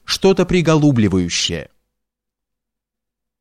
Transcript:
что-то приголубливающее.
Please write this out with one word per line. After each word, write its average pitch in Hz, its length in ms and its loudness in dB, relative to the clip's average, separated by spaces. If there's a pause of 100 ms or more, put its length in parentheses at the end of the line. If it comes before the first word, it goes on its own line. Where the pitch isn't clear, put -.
что-то 190 420 0
приголубливающее. 113 1200 0 (1700)